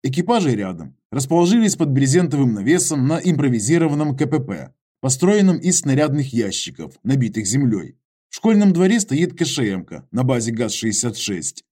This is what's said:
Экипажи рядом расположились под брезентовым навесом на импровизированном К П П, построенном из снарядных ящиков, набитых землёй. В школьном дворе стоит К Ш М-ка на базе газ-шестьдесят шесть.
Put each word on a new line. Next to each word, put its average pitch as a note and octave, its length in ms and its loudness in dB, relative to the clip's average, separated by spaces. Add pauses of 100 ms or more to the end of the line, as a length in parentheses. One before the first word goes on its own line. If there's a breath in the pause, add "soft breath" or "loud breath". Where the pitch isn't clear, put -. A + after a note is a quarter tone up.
Экипажи E3+ 540 0
рядом F2 400 -8 (140)
расположились F3 680 2
под D3 140 0
брезентовым C#3 640 2
навесом C3 540 0
на D#3 160 0
импровизированном D3 960 0
К D3 100 -2
П D3 140 0
П, F#2+ 340 -10 (260)
построенном F3+ 580 2
из F3 200 0
снарядных C#3+ 540 0
ящиков, G2 720 -6
набитых A2 420 0
землёй. A2+ 500 -2 (320)
В - 80 -16
школьном G#3 360 4
дворе F#3 260 4
стоит E3+ 400 -2
К E3+ 60 -2
Ш D3 200 -2
М-ка F2+ 460 -6
на B2 140 0
базе A#2+ 260 0
газ-шестьдесят A2 680 -4
шесть. - 560 -8